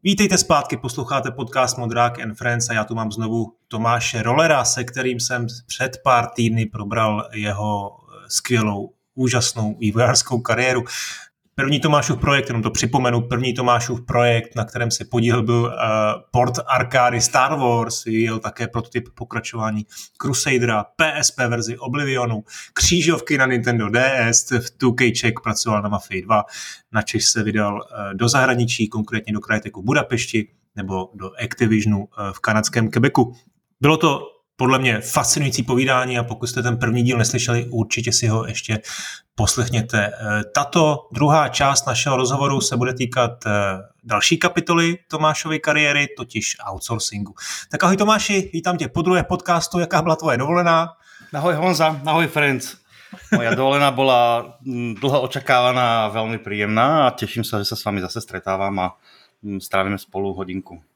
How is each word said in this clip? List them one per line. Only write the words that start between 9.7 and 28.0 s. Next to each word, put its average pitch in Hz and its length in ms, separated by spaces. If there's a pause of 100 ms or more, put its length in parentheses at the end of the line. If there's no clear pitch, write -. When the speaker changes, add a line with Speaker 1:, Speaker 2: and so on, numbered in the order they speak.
Speaker 1:
vývojářskou 117 600
kariéru. 123 440 (720)
První 135 260
Tomášův 143 400
projekt, 139 280
jenom 117 140
to 110 80
připomenu, 123 500
první 120 340
Tomášův 120 520
projekt, 120 500
na 113 80
kterém 117 260
se - 140
podílel, 117 380
byl, 117 320
eh, - 100 (460)
port 120 240 (120)
arkády 123 540
Star 139 380
Wars, 117 460
vyvíjel 113 340
také 110 300
prototyp 117 460
pokračování 110 720 (360)
Crusadera, 120 640 (120)
P 156 200
S 147 140
P 127 180
verzi 117 300
Oblivionu, 127 680 (280)
křížovky 160 680
na 135 80
Nintendo 120 420
D 127 240 (160)
S, - 220
v 120 200
two 123 220
K 123 200
Czech 113 300
pracoval 107 400
na 104 60
Mafii 98 340
dva, 104 220 (480)
načež 107 340
se - 160
vydal, 104 400
eh, 101 320